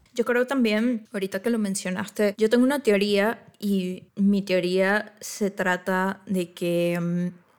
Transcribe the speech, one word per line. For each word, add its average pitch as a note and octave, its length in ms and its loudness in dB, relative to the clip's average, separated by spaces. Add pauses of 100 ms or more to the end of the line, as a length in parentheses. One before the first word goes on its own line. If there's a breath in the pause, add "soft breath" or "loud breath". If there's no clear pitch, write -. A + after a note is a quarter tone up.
(140)
Yo A#3 100 0
creo B3 220 0
también, A#3 640 0
ahorita G3 300 -4
que A#3 80 -2
lo A#3 80 0
mencionaste, G3 800 -2
yo A3 100 2
tengo A#3+ 140 4
una C4+ 160 2
teoría G#3 680 2 (140)
y F#3 460 -2 (100)
mi G3+ 280 2
teoría F#3+ 800 0
se - 300 -4
trata F#3 760 -2
de F3+ 260 -2
que, F3 480 0
mm, F3 480 -4 (100)